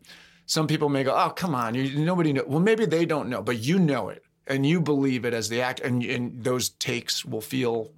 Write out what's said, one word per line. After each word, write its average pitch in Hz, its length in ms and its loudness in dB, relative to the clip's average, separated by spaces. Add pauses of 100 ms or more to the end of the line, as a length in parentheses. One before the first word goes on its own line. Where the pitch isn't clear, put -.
(440)
some 156 220 0
people 147 220 2
may 139 160 2
go, 127 120 2
"Oh, 165 140 2
come 170 240 -2
on, 117 200 0
you, 135 300 -2
nobody 170 280 2
know." 135 140 0
Well, 147 140 0
maybe 220 260 4
they 165 200 2
don't 143 220 -2
know, 113 140 -4
but 120 160 -2
you 139 200 2
know 135 300 2
it, 98 140 -12 (240)
and 135 200 0
you 170 140 4
believe 135 440 2
it 117 100 0
as 110 140 -2
the 113 140 0
act-, 127 180 -4
and, 123 240 0
and 120 400 -6
those 127 240 0
takes - 560 -4
will 117 160 -6
feel 117 580 -2